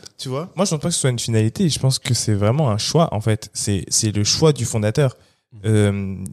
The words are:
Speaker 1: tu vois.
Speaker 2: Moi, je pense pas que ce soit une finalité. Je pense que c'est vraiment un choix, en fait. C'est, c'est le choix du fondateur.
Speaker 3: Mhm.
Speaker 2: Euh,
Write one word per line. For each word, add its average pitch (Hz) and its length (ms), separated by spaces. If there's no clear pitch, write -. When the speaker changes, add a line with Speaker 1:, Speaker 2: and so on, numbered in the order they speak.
Speaker 1:
tu - 100
vois. 143 280
Speaker 2:
Moi, 151 80
je 208 60
pense 156 100
pas 170 80
que 170 60
ce - 60
soit 135 100
une 120 100
finalité. 113 480
Je 131 120
pense 131 200
que - 140
c'est 107 200
vraiment 113 360
un 104 80
choix, - 360
en 104 60
fait. 107 320
C'est, 101 360
c'est - 240
le 104 120
choix 156 280
du 123 120
fondateur. 113 520
Speaker 3:
Mhm. 107 140
Speaker 2:
Euh, 101 480